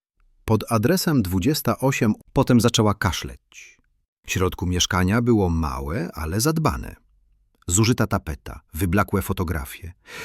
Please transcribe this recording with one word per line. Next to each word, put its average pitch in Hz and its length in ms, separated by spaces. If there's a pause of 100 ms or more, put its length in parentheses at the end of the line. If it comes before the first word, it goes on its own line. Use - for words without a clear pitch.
(440)
Pod 107 280
adresem 135 500
dwudziesta 95 560
osiem 127 360 (180)
potem 127 280
zaczęła 107 340
kaszleć. - 840 (480)
W - 40
środku 92 360
mieszkania 92 560
było 110 260
małe, 78 640
ale 80 260
zadbane. 127 560 (720)
Zużyta 113 400
tapeta, - 540 (140)
wyblakłe 95 480
fotografie. 80 720 (320)